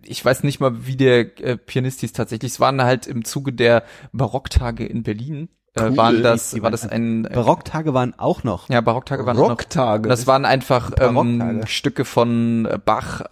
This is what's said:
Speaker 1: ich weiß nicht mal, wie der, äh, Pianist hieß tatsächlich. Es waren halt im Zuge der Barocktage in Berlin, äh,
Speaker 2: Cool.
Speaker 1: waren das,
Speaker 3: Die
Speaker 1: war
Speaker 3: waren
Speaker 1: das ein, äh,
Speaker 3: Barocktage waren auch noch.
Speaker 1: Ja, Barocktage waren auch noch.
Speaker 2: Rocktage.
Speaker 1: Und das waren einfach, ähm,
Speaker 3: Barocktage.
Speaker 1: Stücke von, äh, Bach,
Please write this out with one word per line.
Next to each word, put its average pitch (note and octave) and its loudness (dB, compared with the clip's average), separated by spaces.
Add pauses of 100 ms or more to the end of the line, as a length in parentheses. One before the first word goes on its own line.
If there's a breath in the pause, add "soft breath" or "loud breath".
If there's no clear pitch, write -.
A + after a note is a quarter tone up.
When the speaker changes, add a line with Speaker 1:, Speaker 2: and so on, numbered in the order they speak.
Speaker 1:
ich - -12
weiß C3 2
nicht C#3+ 0
mal, B2 0
wie C3 -8
der, B2 4
äh, B2 -4
Pianist - -4
hieß A#2 -8
tatsächlich. A#2+ -6
Es - -12
waren C3+ 2
halt B2 2
im A2+ -6
Zuge C#3 -6
der A#2 4 (300 loud breath)
Barocktage A#2 -2
in A#2+ -6
Berlin, C3 -8 (240)
äh, A2+ 0
Speaker 2:
Cool. A#2 2
Speaker 1:
waren A2+ 4
das, A#2 2
Speaker 3:
Die A#2+ -6
Speaker 1:
war G#2+ -6
Speaker 3:
waren A2+ 2
Speaker 1:
das A2+ -6
ein, A2+ -2
äh, - -8
Speaker 3:
Barocktage D3 0
waren B2+ 0
auch D3+ -2
noch. G2+ -4
Speaker 1:
Ja, B2 2
Barocktage B2 -2
waren A#2+ 0
auch B2+ 4
noch. F#3 4
Speaker 2:
Rocktage. A2+ 0
Speaker 1:
Und A2 -2
das A#2+ 0
waren C3+ 4
einfach, B2 0
ähm, B2 4 (240)
Speaker 3:
Barocktage. A#2 -4
Speaker 1:
Stücke - -2
von, A#2 0
äh, - -2
Bach, - -4